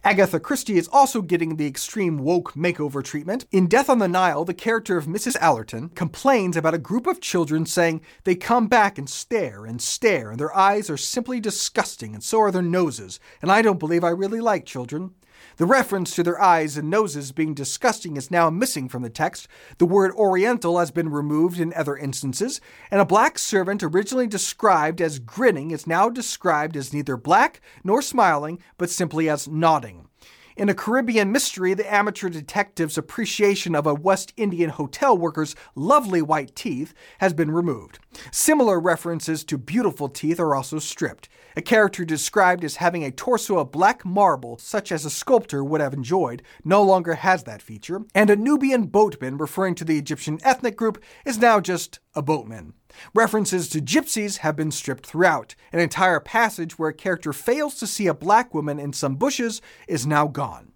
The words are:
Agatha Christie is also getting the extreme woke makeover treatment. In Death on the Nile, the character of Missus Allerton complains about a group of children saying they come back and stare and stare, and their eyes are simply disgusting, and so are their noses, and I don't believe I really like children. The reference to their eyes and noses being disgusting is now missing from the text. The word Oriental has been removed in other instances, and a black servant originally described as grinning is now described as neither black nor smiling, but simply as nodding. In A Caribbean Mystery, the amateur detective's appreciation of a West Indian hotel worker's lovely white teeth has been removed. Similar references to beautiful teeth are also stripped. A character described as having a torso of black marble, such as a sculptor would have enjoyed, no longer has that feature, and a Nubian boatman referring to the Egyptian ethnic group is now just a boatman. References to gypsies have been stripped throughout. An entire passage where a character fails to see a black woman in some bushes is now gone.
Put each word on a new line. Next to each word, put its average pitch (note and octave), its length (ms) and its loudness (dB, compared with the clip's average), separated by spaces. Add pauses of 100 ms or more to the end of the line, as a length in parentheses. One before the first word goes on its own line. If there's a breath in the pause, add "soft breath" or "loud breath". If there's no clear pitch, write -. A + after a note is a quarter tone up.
Agatha F#3 360 4
Christie G#3+ 400 0
is E3+ 80 -2
also C4+ 340 4
getting D#3+ 360 -2
the D3 100 -2
extreme D#3+ 500 -4
woke E3+ 360 -2
makeover D3 500 -4
treatment. E3+ 480 -6
In F#3 160 4
Death C4 240 4
on B3 80 4
the G3 80 2
Nile, F3 360 2
the F3+ 120 -4
character A3 420 -2
of D3 100 -4
Missus G#3 280 -4
Allerton B2+ 540 0
complains F#3 680 0
about D#3+ 160 2
a E3 60 -2
group A3+ 260 -4
of F4+ 160 -2
children D#3+ 460 0
saying E3 340 0 (220 soft breath)
they F#3 100 2
come A#3 320 2
back G#3 320 2
and C#3 100 -10
stare A2+ 600 -6
and A#2 120 -10
stare, C3 520 -2
and A#2+ 80 -10
their D#3 180 -4
eyes G3+ 320 4
are D3 80 -4
simply B3+ 420 -6
disgusting, F#3+ 760 -4
and G#2+ 80 -14
so A3 160 2
are G#3 120 6
their F3+ 120 0
noses, E3 560 -2 (200 soft breath)
and E3+ 120 0
I G#3+ 100 6
don't G3+ 180 2
believe E3+ 240 0
I E3+ 60 2
really G3 320 -2
like G#3 240 0
children. C#3+ 460 -8 (460 soft breath)
The E3 80 2
reference G3 500 2
to E3+ 80 0
their E3+ 160 0
eyes D#3+ 380 4
and D3 120 -4
noses D3 420 -2
being D#3 240 -2
disgusting D#3+ 600 -4
is F3+ 160 -8
now E3+ 180 4
missing D#3+ 380 -2
from B2+ 140 -8
the A#2+ 80 -8
text. - 380 -6 (320 loud breath)
The E3+ 80 6
word F#3+ 240 4
Oriental F#3+ 680 2
has F3 140 0
been E3 180 -2
removed D3+ 500 0
in E3 140 -2
other C#3+ 240 -4
instances, C#3 640 -6 (300 loud breath)
and G3+ 100 4
a - 40 6
black G#3+ 340 2
servant G3 420 0
originally G3+ 460 0
described F3 760 0
as D3 180 -2
grinning D#3+ 520 0
is D#3 160 -8
now F#3 220 2
described D#3+ 680 -2
as C3+ 160 -8
neither C#3 240 -4
black G3 420 2 (240 soft breath)
nor A3 200 2
smiling, E3+ 560 0 (180 soft breath)
but F3 140 -4
simply D#3+ 380 -2
as C#3+ 180 -2
nodding. C#3+ 600 0 (500 soft breath)
In G3+ 100 0
A G3 80 2
Caribbean A3+ 560 0
Mystery, F#3+ 420 0
the G3 180 -4
amateur G#3 380 0
detective's E3 680 -6
appreciation G3+ 760 -2
of D3 140 0
a D3 80 2
West F#3+ 400 -2
Indian F3 340 -2
hotel F3+ 480 0
worker's D#3 380 0 (200 loud breath)
lovely F#3+ 460 2
white D3 340 -2
teeth D3 380 -6 (260 loud breath)
has F#3+ 140 2
been D#3 180 0
removed. D#3+ 480 -4 (320 loud breath)
Similar A#3+ 480 4
references D#3+ 640 -2
to D3+ 120 -4
beautiful D#3 520 -2
teeth D#3+ 320 -2
are D#3 120 2
also C3+ 240 -4
stripped. - 520 -8 (260 soft breath)
A D#3+ 60 -6
character G3+ 440 2
described F3 600 0
as C#3 100 -6
having F3 280 -2
a C3 80 -6
torso A3 460 -2
of C#3 140 -2
black F#3 340 0
marble, E3 520 2
such - 340 -6
as D#3 140 -4
a D3+ 40 -6
sculptor E3+ 540 0
would D3+ 180 0
have C#3 120 -2
enjoyed, C3+ 500 -2 (220 loud breath)
no G3 180 6
longer F3+ 320 4
has F#3 280 0
that G#2+ 180 -16
feature, E3 420 -12 (100)
and G#3 160 6
a G#3 60 8
Nubian C4 520 2
boatman C#3 500 2
referring F3 380 -2
to E3 100 -10
the D#3 120 0
Egyptian D3+ 460 -6
ethnic C4 320 2
group A3 260 -2 (240 loud breath)
is A#3 140 -4
now A3+ 200 6
just F3 400 -4 (140)
a D3+ 80 -4
boatman. A2+ 520 -4 (400 loud breath)
References G3+ 560 0
to D#3 120 -4
gypsies G#3 580 -2
have D3+ 180 -2
been D#3 140 -2
stripped - 340 -8
throughout. D#3 500 0 (160 soft breath)
An E3+ 80 -2
entire F3 400 2
passage A3 580 -2
where D#3+ 120 -2
a D3+ 40 -6
character D#3+ 380 -4
fails C#4 440 -2
to A3 120 -8
see G3+ 200 -2
a E3 60 2
black A3 400 2
woman D3 260 -4
in C#3+ 120 -8
some C3+ 240 -4
bushes A#3 460 -2 (260 loud breath)
is C3+ 180 -4
now D3+ 220 2
gone. B2+ 480 -10